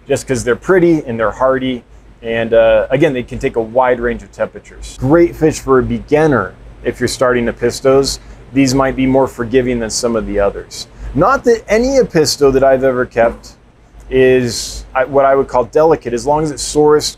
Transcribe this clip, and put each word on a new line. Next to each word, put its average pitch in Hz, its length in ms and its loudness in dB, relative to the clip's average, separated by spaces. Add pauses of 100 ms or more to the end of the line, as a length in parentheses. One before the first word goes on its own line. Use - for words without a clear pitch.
just 135 180 -2
'cause 120 200 -4
they're 117 100 2
pretty 170 480 2
and 117 160 -8
they're 107 120 0
hardy. 131 520 -2 (380)
And, 113 320 -4
uh, 113 360 4
again, 143 240 2
they 123 100 -6
can 117 160 -10
take 120 180 -2
a 117 40 -2
wide 123 380 0
range 117 240 -4
of 98 80 -20
temperatures. - 680 -10
Great 160 360 2
fish 151 240 -2
for 131 200 2
a 123 40 0
beginner 120 720 0 (280)
if 120 160 -6
you're 123 80 -2
starting 123 380 0
Apistos. 131 720 0 (340)
These 135 200 2
might 135 220 0
be 131 100 -2
more 131 220 2
forgiving 120 520 -2
than 113 120 -6
some 117 240 -4
of 107 100 -2
the 101 140 -4
others. 98 480 -4 (260)
Not 208 300 0
that 233 240 2
any 254 320 0
Apisto 147 540 2
that 131 100 2
I've 135 200 2
ever 127 220 0
kept 117 500 -4 (540)
is, 127 760 0 (100)
I, 131 80 2
what 135 220 0
I 135 100 4
would 135 120 0
call 123 180 0
delicate, 151 480 0
as 120 120 -6
long 147 160 0
as 156 100 -4
it's 127 120 -10
sourced 151 540 0